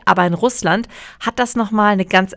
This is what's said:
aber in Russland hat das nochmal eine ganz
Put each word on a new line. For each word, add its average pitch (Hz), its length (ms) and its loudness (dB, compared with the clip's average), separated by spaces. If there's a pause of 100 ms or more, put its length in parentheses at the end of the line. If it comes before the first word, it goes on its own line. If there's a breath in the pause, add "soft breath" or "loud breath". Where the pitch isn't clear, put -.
aber 180 200 4
in 170 100 0
Russland 220 520 -2 (320 loud breath)
hat - 200 -4
das 240 160 0
nochmal 214 380 2
eine 190 120 0
ganz 190 320 0